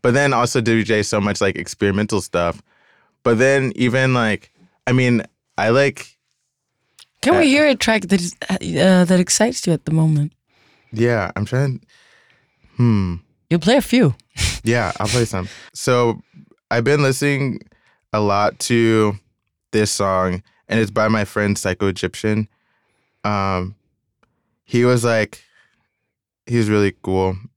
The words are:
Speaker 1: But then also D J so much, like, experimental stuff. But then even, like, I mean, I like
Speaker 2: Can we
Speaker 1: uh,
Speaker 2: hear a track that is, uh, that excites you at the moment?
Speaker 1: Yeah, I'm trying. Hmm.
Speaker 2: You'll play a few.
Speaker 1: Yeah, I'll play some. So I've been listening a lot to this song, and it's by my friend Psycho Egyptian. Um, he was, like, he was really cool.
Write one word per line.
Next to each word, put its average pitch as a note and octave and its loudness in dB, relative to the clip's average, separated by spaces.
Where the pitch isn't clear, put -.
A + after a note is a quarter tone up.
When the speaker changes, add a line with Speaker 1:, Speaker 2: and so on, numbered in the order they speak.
Speaker 1:
But A#2+ 2
then C#3 2
also A#2+ 0
D A2+ 0
J G#2+ 0
so G#2+ -2
much, G2+ -2
like, G2 0
experimental G2+ -2
stuff. F2 -4
But A#2 2
then C3 2
even, B2+ 0
like, A2 -2
I B2+ 0
mean, B2 2
I G#2+ 0
like C3+ 0
Speaker 2:
Can C4+ 2
we E4 4
Speaker 1:
uh, - 4
Speaker 2:
hear C#4+ 4
a C#4 4
track A3 -2
that F#3+ 2
is, F3 -8
uh, F3+ 2
that F3+ 4
excites A3 0
you F3 2
at D3+ -4
the D#3 -4
moment? D#3 0
Speaker 1:
Yeah, A2+ 0
I'm G2+ -2
trying. C3 -4
Hmm. G#2 2
Speaker 2:
You'll E3+ 0
play G#3 2
a B3+ 4
few. G#3 2
Speaker 1:
Yeah, A2+ 0
I'll G#2 -2
play A#2 0
some. F#2 -8
So B2 0
I've A#2 0
been C#3+ 2
listening C3+ -2
a G#2+ 0
lot G2+ 0
to A2 2
this G#2+ 0
song, F#2 -2
and A2+ -2
it's G2+ 0
by G#2+ 0
my A2 0
friend G#2 -2
Psycho G2 -2
Egyptian. G#2+ -4
Um, G2 -2
he B2 0
was, B2 2
like, A2+ -2
he A#2+ -2
was G#2+ 0
really G#2 2
cool. F#2+ -2